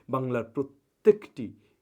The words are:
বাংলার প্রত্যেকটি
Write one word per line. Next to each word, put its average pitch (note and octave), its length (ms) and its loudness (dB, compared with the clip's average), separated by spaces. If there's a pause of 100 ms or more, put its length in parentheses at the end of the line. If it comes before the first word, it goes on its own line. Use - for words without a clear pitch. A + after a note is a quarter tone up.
(100)
বাংলার B2+ 340 -4
প্রত্যেকটি - 1080 -2 (300)